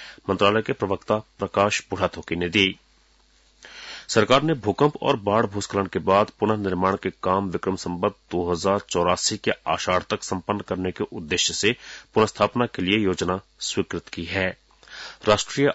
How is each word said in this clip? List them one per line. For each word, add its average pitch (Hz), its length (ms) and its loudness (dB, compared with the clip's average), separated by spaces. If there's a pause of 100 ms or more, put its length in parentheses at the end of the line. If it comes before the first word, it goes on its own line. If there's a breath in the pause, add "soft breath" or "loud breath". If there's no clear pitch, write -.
(280 loud breath)
मंत्रालय 101 340 4
के - 100 -2
प्रवक्ता 98 440 -2
प्रकाश - 720 -2
बुढ़ाथोकी 87 460 -4
ने 87 120 -2
दी। 98 300 2 (1300 loud breath)
सरकार 117 340 4
ने 160 120 2
भूकंप 123 420 2
और - 200 0
बाढ़ 104 300 2
भूस्खलन 98 400 -2
के 92 120 -4
बाद 98 320 4 (100)
पुनर्निर्माण 98 560 2
के 95 140 -4
काम 95 400 -2
विक्रम 92 260 -2
संवत 90 360 -2
दो 87 400 -4
हजार 98 280 0 (100)
चौरासी 87 460 0
के - 140 -2
आषाढ़ 87 520 -2
तक - 200 -6
संपन्न 101 360 -4
करने 92 340 -4
के 104 120 -4
उद्देश्य 85 500 -4
से 110 220 0 (380 loud breath)
पुनर्स्थापना 110 520 2
के - 160 -6
लिए 98 160 2
योजना 92 420 0 (200)
स्वीकृत - 480 -6
की 87 160 -10
है। 92 380 -4 (680 loud breath)
राष्ट्रीय 139 460 2